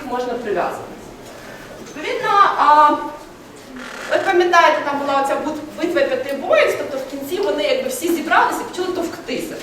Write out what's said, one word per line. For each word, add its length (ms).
можна 220
прив'язуватися. 480
Відповідно, 480
а, 320
ви 140
пам'ятаєте, 600
там 140
була 220
оця 140
бут-, 420
битва 240
п'яти 360
воїнств, 300
тобто 200
в 140
кінці 300
вони 220
якби 260
всі 180
зібралися 540
і 80
почали 260
товктися, 680